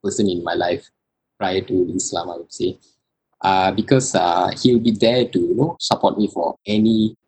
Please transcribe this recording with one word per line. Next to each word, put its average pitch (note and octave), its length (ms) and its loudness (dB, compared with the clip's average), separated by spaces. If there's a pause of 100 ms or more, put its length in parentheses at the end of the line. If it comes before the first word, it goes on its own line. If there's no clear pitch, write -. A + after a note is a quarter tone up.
person G2+ 280 0
in F2 140 -4
my E2+ 100 -4
life F2 340 -2 (500)
prior F#2+ 220 -2
to F2+ 340 -2
Islam, F2+ 360 -6
I E2+ 60 -10
would E2+ 160 -16
say. F#2 260 -4 (640)
Uh, F#2+ 300 2
because, C3 420 2
uh, F2 340 2 (140)
he'll B2 180 4
be A#2 120 2
there A#2+ 360 2
to, - 120 -4
you F2 160 0
know, D3+ 240 -2
support - 360 0
me G#2 120 0
for - 280 -4 (100)
any A2 480 2 (140)